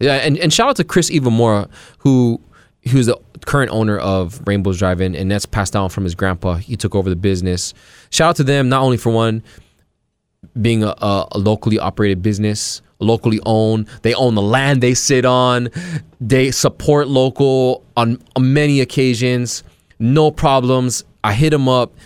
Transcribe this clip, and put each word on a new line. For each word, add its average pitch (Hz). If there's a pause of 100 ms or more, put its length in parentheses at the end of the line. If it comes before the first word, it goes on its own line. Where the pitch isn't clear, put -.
Yeah, 139
and, 139
and 156
shout 233
out 277
to 180
Chris -
Ivamora, 117 (300)
who, 127 (500)
who's 127
the 117 (280)
current 139
owner 107
of 95
Rainbow's 98
Drive-In, 90
and 92
that's 101
passed -
down 95
from 98
his 85
grandpa. 92
He 104
took 101
over 95
the 90
business. 90 (360)
Shout 160
out 170
to 151
them, 135
not 131
only 127
for 117
one, 113 (1200)
being 113
a, 104
a, 101
a -
locally 107
operated 98
business, 104 (180)
locally 110
owned. 110 (160)
They 113
own 120
the 101
land 131
they 123
sit 127
on. 127 (520)
They 131
support 147
local 131 (140)
on, 117 (140)
on 131
many 147
occasions. 123 (360)
No 147
problems. 127 (200)
I 107
hit 151
him 135
up, 127 (120)